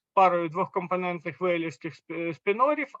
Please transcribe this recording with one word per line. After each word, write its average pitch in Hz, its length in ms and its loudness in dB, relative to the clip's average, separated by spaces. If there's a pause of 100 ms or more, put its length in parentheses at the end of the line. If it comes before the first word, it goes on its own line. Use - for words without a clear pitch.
(140)
парою 175 340 4
двохкомпонентних 175 920 -4
вейлівських 165 540 -2
сп-, 170 340 -8
е, 165 60 -6
спінорів. 262 540 0 (120)